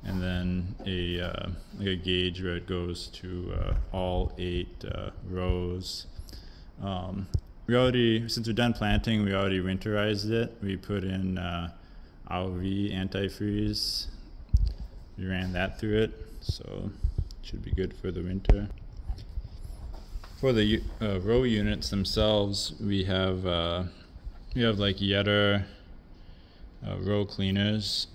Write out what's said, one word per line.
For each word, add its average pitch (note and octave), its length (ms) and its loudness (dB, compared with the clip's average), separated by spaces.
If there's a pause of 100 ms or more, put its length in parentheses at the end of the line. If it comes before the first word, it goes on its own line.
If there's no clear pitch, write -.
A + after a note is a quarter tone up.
and F#2+ 140 -2
then F2+ 540 -2 (100)
a, F2 340 -2
uh, F2 300 -4 (300)
like, G2+ 80 0
a F#2+ 80 2
gauge F2+ 480 0
where F2 140 -2
it F2 100 -8
goes F2 400 -4
to, F2+ 520 -8
uh, F#2 140 2 (180)
all F2+ 460 0
eight, F2+ 480 -4
uh, - 240 -6 (180)
rows. F2+ 800 -2 (760)
Um, F#2 460 -4 (400)
we A#2 100 4
already, A#2 540 6
since A2+ 160 -2
we're A#2 80 0
done A#2+ 200 4
planting, G#2+ 500 4
we G2 100 4
already F#2+ 260 2
winterized G#2 680 0
it. A2+ 320 0
We G2 160 -2
put G2 260 -2
in, F#2 360 0
uh, F2 320 -4 (560)
R F#2 220 -2
V F#2+ 440 0
antifreeze. G#2 1120 0 (1120)
We F#2+ 80 -6
ran F#2 280 -2
that F#2 260 0
through G#2+ 180 2
it, A2 160 2 (260)
so - 520 -6 (260)
it - 300 -6
should - 160 -8
be F#2 80 -4
good F#2 240 0
for F#2+ 160 -4
the F2 100 -4
winter. G2 480 6 (1700)
For C3 140 4
the G#2+ 120 8
u-, G#2+ 180 4 (180)
uh, G2+ 200 0
row A2+ 200 4
units G#2 480 2
themselves, G2+ 880 2
we G2+ 260 0
have, F#2 380 2
uh, F2 420 0 (680)
we B2+ 80 0
have, A2+ 160 4
like, G2+ 200 2
Yetter, G2+ 680 4 (1200)
uh, G2 120 -4
row G2+ 280 2
cleaners. G2+ 880 0